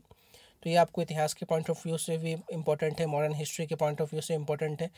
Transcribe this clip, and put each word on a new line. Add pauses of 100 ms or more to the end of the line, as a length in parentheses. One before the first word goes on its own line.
(640)
तो
ये
आपको
इतिहास
के
point
of
view
से
भी
इंपॉर्टेंट
है,
मॉडर्न
हिस्ट्री
के
point
of
view
से
इंपॉर्टेंट
है,